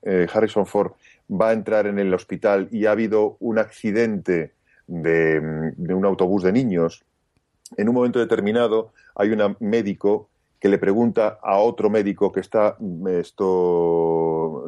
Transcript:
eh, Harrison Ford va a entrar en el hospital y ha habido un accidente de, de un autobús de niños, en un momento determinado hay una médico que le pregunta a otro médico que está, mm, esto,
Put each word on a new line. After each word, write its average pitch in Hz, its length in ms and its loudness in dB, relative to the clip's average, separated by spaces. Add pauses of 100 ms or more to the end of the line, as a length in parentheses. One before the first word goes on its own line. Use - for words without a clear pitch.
eh, 90 280 2
Harrison 107 340 0
Ford 101 260 -2 (380)
va 104 200 2
a 113 40 4
entrar 104 340 0
en 101 120 -4
el 95 140 0
hospital 98 580 0
y 107 140 -2
ha 107 60 2
habido 107 480 0
un 113 200 -4
accidente 101 920 -2 (360)
de, 82 520 0 (380)
de 87 160 -4
un 95 120 0
autobús 95 380 0
de 92 80 2
niños, 98 540 -2 (720)
en 104 100 0
un 120 80 2
momento 123 240 2
determinado 110 720 0 (240)
hay 104 140 2
una 104 300 0
médico 104 680 -2 (320)
que - 100 2
le 98 100 4
pregunta 107 600 0
a 98 180 0
otro 107 300 0
médico 101 420 0
que - 100 -6
está, 104 380 0
mm, 92 280 -8
esto, 85 1600 0